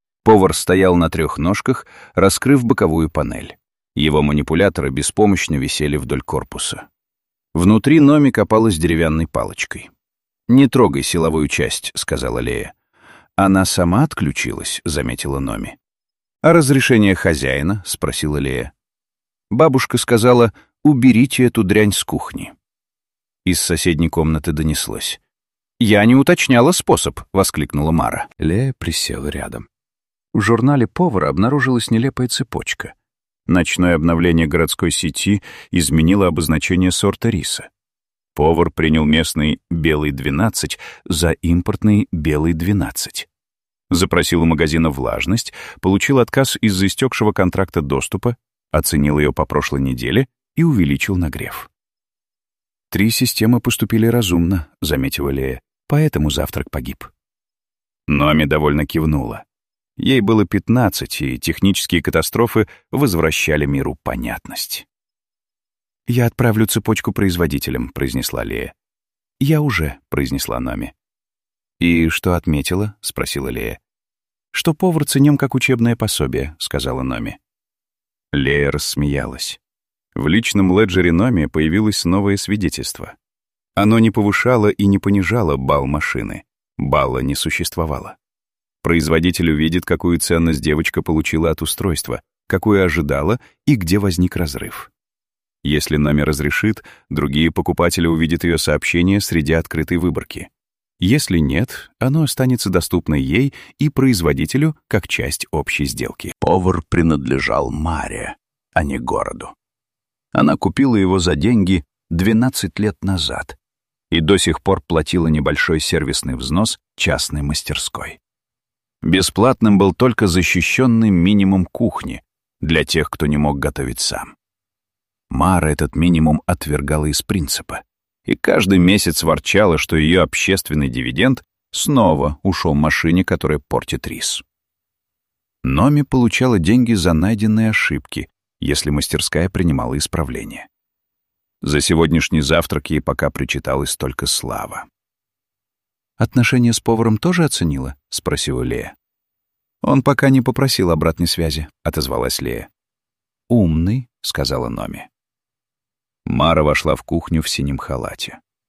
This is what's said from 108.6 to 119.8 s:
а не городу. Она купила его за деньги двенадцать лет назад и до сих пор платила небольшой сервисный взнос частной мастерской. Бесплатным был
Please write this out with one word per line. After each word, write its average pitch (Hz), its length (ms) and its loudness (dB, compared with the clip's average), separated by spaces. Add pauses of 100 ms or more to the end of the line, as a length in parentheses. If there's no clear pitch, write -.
а 92 100 0
не 71 160 -4
городу. - 560 -8 (800)
Она - 240 2
купила 120 380 2
его 95 240 2
за 85 160 0
деньги 95 500 2 (240)
двенадцать 101 720 0
лет 104 240 -2
назад 90 520 -6 (540)
и 82 100 2
до 85 180 4
сих 85 240 0
пор 95 200 0
платила 82 460 0
небольшой 76 520 0
сервисный 69 560 -2
взнос 73 440 -2 (180)
частной 73 460 -2
мастерской. - 760 -8 (800)
Бесплатным 101 760 2
был 95 160 4